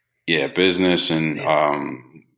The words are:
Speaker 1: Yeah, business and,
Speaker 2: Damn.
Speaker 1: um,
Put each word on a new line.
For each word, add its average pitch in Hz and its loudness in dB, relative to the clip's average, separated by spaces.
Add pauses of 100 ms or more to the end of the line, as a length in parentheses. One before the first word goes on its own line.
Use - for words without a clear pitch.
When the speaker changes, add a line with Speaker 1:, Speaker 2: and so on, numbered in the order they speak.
(280)
Speaker 1:
Yeah, 78 2
business 90 2
and, 80 -2
Speaker 2:
Damn. 69 -4
Speaker 1:
um, 71 -2 (260)